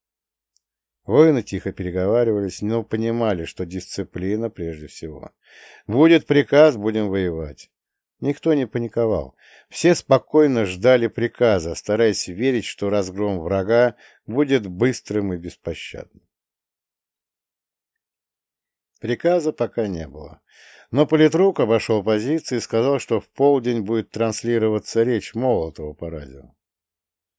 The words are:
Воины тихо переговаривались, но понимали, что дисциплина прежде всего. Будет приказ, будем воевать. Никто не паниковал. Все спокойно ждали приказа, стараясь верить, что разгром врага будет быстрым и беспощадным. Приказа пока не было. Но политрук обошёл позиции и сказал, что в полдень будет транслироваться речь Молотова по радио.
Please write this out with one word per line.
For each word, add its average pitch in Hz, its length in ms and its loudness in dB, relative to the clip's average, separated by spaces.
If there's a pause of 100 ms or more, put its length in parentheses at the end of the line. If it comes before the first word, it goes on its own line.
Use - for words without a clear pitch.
(1080)
Воины 139 360 4
тихо 92 300 -8
переговаривались, 101 880 -2
но 110 220 -4
понимали, 113 640 -4
что 90 200 -10
дисциплина 95 840 -8
прежде 80 380 -10
всего. - 460 -16 (560)
Будет 156 400 4
приказ, 143 480 6
будем 107 320 -2
воевать. 85 600 -4 (520)
Никто 143 340 0
не 131 140 0
паниковал. 113 680 -2 (360)
Все 175 260 2
спокойно 135 680 2
ждали 113 420 2
приказа, 104 680 0
стараясь 107 540 -2
верить, 113 380 -2
что - 240 -6
разгром 98 500 -2
врага 98 560 0 (280)
будет 131 440 0
быстрым 104 640 -4
и 87 40 -6
беспощадным. - 840 -12 (2750)
Приказа 156 520 -2
пока 110 360 -4
не 82 180 -8
было. 73 340 -18 (520)
Но 139 140 2
политрук 156 540 4
обошёл 110 420 0
позиции 117 540 -2
и 110 40 -2
сказал, 127 380 0
что 110 220 -2
в - 80 -16
полдень 123 540 2
будет 107 280 -4
транслироваться 110 920 0
речь 117 320 -2
Молотова 82 560 -2
по 82 180 -12
радио. 69 420 -14 (880)